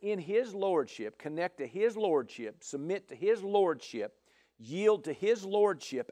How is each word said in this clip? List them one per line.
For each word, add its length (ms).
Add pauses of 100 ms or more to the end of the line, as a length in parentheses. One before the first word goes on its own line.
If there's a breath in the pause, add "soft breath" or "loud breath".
in 180
his 360
lordship, 640
connect 420
to 80
his 280
lordship, 680
submit 460
to 60
his 280
lordship, 760 (380 soft breath)
yield 480
to 80
his 320
lordship, 680